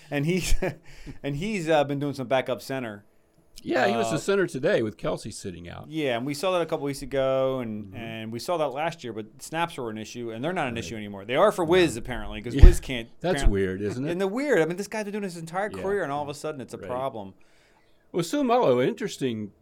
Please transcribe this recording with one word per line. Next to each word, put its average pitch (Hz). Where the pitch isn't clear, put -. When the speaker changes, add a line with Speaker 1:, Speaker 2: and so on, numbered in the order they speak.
Speaker 1:
And 143
he's, 170
<laughs> -
and 143
he's, 185
uh, 156
been 143
doing 139
some 131
backup 127
center. 117
Speaker 2:
Yeah, 240
he 208
was -
the 160
Speaker 1:
Uh, -
Speaker 2:
center 196
today 156
with 107
Kelsey 151
sitting 87
out. 87
Speaker 1:
Yeah, 147
and 120
we 147
saw 185
that 180
a 160
couple 156
weeks 139
ago, 131
and, 107
Speaker 2:
Mm-hmm. 95
Speaker 1:
and 113
we 117
saw 165
that 151
last 156
year, 117
but 107
snaps 165
were 120
an 110
issue, 113
and 110
they're 170
not 160
an 117
Speaker 2:
Right. 117
Speaker 1:
issue 98
anymore. 101
They 120
are 196
for 180
Wiz, 165
Speaker 2:
No. 117
Speaker 1:
apparently, 107
'cause 120
Speaker 2:
Yeah. 139
Speaker 1:
Wiz -
can't 120
Speaker 2:
That's 170
Speaker 1:
apparent- 139
Speaker 2:
weird, 95
isn't 104
it? 165
Speaker 1:
And 175
the 190
weird, 240
I -
mean, 175
this 196
guy's 220
been 202
doing 208
this 175
entire 180
Speaker 2:
Yeah. 185
Speaker 1:
career, 190
and 139
all 147
of 143
a 139
sudden 147
it's 113
a -
Speaker 2:
Right. 98
Speaker 1:
problem. 123
Speaker 2:
Well, 175
Seumalo, 214
an 143
interesting 127